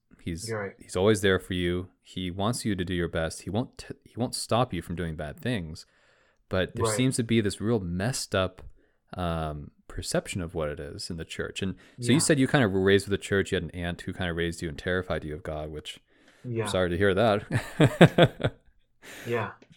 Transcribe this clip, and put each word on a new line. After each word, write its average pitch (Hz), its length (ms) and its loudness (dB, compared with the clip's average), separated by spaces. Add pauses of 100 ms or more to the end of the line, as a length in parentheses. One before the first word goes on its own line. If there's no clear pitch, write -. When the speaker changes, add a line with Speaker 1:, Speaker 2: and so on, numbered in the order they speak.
(200)
Speaker 1:
he's, 85 280 -8
Speaker 2:
You're 110 120 -6
right. 98 180 -8
Speaker 1:
he's - 180 -10
always 101 260 4
there 95 160 6
for - 160 -6
you. 90 340 -2 (140)
He 92 280 -8
wants 98 340 -2
you 107 120 0
to 92 80 -2
do 90 100 -4
your 85 140 0
best. 80 340 -4
He - 80 -10
won't 110 280 -4
t-, - 160 -14 (100)
he - 120 -20
won't 120 180 -4
stop 120 380 0
you 85 100 -4
from 85 140 -6
doing 82 200 -4
bad 76 220 -8
things. 90 480 -6 (600)
But 92 260 0
there 120 120 -2
Speaker 2:
Right. 107 100 0
Speaker 1:
seems 127 200 2
to 123 60 0
be 113 180 4
this 104 200 -2
real 113 180 0
messed 92 560 -4
up, 92 280 0 (520)
um, 78 560 -4 (160)
perception - 540 -6
of 85 140 -6
what 78 140 -2
it 73 120 -6
is - 300 -10
in 87 60 -6
the 80 80 -8
church. - 380 -8
And 95 120 -2 (260)
so 120 80 -4
you 120 60 6
Speaker 2:
Yeah. 156 40 6
Speaker 1:
said 160 220 4
you 131 80 4
kinda 131 200 4
were 95 140 2
raised 98 260 6
with 98 100 0
the - 60 -8
church. 98 280 0
You 95 40 0
had 85 80 -2
an 76 60 -10
aunt 87 320 -6
who 92 100 -8
kinda 87 200 -4
raised 85 300 -2
you 85 60 -6
and 73 100 -8
terrified 90 460 -2
you 76 100 -6
of 78 100 -12
God, 78 260 -8
which - 300 -12 (440)
Speaker 2:
Yeah. 113 200 -4
Speaker 1:
I'm 104 60 -4
sorry 92 200 2
to 87 60 0
hear 98 180 4
that. - 1400 4
<laughs> - 80 -20 (600)
Speaker 2:
Yeah. 113 260 -2 (240)